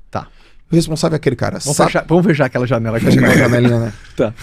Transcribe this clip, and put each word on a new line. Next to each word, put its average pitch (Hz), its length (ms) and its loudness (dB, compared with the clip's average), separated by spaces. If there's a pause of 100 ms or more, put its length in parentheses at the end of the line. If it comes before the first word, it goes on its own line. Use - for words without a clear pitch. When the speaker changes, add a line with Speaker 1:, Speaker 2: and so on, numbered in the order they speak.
(120)
Speaker 1:
Tá. - 160 -8 (420)
Speaker 2:
O 165 60 0
irresponsável 160 400 -2
é - 20 -2
aquele 131 200 -2
cara, 98 220 -6
Speaker 1:
Vamos 147 180 -4
Speaker 2:
sabe 151 160 2
Speaker 1:
fechar, 170 120 -2
vamos 170 200 2
fechar 151 220 2
aquela 127 200 -4
janela 113 320 -2
que 107 60 -2
eu 131 60 4
Speaker 2:
Vamos 131 120 4
Speaker 1:
tenho. 123 100 4
Speaker 2:
fechar 120 120 4
a 120 40 2
janelinha, 120 300 2
né? 113 140 -4 (240)
Speaker 1:
Tá. 110 260 -2